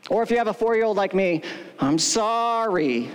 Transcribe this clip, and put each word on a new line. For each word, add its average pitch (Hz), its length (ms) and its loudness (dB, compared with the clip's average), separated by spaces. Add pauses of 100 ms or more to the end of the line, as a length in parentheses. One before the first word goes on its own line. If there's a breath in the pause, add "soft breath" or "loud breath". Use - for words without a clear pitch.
(100)
Or 208 120 2
if 220 80 -2
you 233 80 2
have 233 100 0
a 214 60 -2
four-year-old 226 420 2
like 196 180 0
me, 180 280 2 (360 loud breath)
I'm 139 200 2
sorry. 214 1160 0